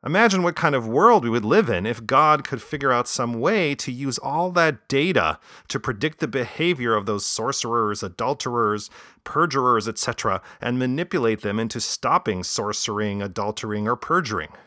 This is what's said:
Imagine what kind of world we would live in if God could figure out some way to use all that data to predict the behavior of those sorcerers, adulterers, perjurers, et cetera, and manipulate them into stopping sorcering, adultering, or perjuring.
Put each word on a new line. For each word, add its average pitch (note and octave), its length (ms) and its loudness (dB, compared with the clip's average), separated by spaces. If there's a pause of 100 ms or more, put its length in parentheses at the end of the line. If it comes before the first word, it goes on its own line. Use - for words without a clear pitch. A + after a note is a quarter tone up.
Imagine F#3+ 380 4
what E3+ 100 2
kind D3 220 2
of A2+ 100 0
world E3+ 380 6
we A#2+ 60 0
would A2+ 140 2
live E3+ 240 4
in F#2+ 160 0
if A2+ 220 -4
God D3 380 4
could B2 180 -8
figure C#3 300 -2
out A#2+ 160 0
some A#2 320 -4
way E3 340 0
to - 160 -8
use B2+ 260 -4
all E3 360 -2
that D#3+ 340 2
data C3+ 540 2 (260)
to C3 140 -4
predict C3+ 400 -4
the C#3+ 80 -2
behavior B2+ 680 -2
of G#2 100 0
those G2+ 220 -2
sorcerers, A2+ 800 -2
adulterers, A#2 840 -2 (340)
perjurers, B2+ 640 2
et A2 100 -6
cetera, G2+ 420 -2 (200)
and B2 180 -2
manipulate B2+ 600 0
them G#2 180 -2
into A2+ 220 -4
stopping G#2 640 -2
sorcering, G#2 760 -2
adultering, G#2 680 -4
or A#2+ 100 0
perjuring. A2 540 -2 (160)